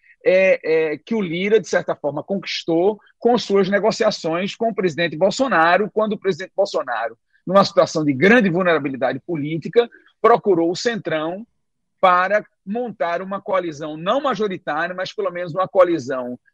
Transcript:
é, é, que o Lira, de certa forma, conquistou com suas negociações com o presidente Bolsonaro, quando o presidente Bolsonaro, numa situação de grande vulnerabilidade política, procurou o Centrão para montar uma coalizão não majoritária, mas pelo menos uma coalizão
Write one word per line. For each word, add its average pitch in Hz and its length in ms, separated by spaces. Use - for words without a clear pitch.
é, 160 680
é, 151 40
que - 180
o 220 60
Lira, 196 380
de 165 80
certa 175 280
forma, 147 280
conquistou 185 760
com 240 220
suas 196 300
negociações 196 840
com 226 140
o 220 60
presidente 170 400
Bolsonaro, 185 760
quando 214 220
o 214 60
presidente 185 360
Bolsonaro, 131 640
numa 190 200
situação 165 400
de 143 80
grande 196 360
vulnerabilidade 143 720
política, 165 720
procurou 190 500
o 180 40
Centrão 175 680
para 185 460
montar 190 560
uma 190 200
coalizão 160 560
não 202 240
majoritária, 185 720
mas 185 200
pelo 196 180
menos 175 220
uma 185 140
coalizão 135 720